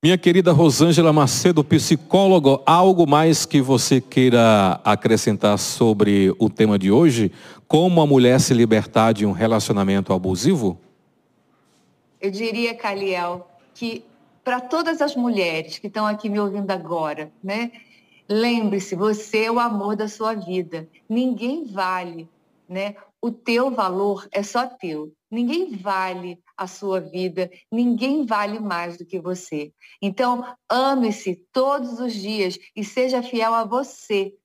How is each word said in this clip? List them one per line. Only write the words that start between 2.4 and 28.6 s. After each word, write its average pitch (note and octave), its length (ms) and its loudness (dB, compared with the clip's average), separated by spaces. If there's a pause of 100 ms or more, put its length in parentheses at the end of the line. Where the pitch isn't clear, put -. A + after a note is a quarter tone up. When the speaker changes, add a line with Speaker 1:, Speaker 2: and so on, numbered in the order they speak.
Speaker 1:
algo F3 400 6
mais D#3 400 4
que C#3+ 160 2
você B2+ 400 2
queira A2+ 840 4
acrescentar G#2 760 2
sobre G2+ 800 2
o A2 100 2
tema G#2+ 300 2
de F#2+ 120 2
hoje? A#2 400 4 (360)
Como E3+ 340 4
a D3+ 60 4
mulher B2+ 320 6
se B2 140 2
libertar A2+ 600 2
de G#2 140 -2
um G2 40 0
relacionamento G2 800 0
abusivo? F#2+ 680 0 (1400)
Speaker 2:
Eu G3 120 -4
diria, A3+ 420 -4
Caliel, F#3+ 760 -6 (280)
que A3+ 280 -10 (400)
pra B3 160 -4
todas D#4 420 -4
as D4 140 -2
mulheres F#3+ 640 -4
que - 100 -14
estão G#3+ 180 -6
aqui G#3+ 240 -6
me G#3 100 -4
ouvindo G3+ 320 -4
agora, D#3 600 -8 (120)
né? A3 280 -8 (560)
Lembre-se, G#3+ 680 -2
você G#3+ 500 -2
é A3+ 60 -4
o A#3 80 -2
amor G#3 360 -4
da G#3+ 120 -6
sua A3 260 -6
vida. F3+ 540 -8 (200)
Ninguém B3+ 580 -4
vale, F#3 640 -8 (380)
né? G3 280 -8 (260)
O A#3+ 80 -4
teu A#3+ 400 -2
valor G3 640 -4
é G3+ 100 -4
só A#3+ 240 -4
teu. D#3 480 -12 (160)
Ninguém A#3+ 460 -6
vale F#3 640 -8 (180)
a F#3+ 100 -10
sua F#3+ 320 -6
vida, F3 500 -6 (220)
ninguém B3 540 0
vale G#3 340 -4
mais F3 380 -8